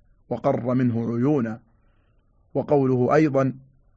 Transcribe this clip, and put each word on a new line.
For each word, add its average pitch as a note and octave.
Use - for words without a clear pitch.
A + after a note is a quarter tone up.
وقر A#2+
منه A#2
عيونا". A#2+
وقوله C3
أيضا: C3+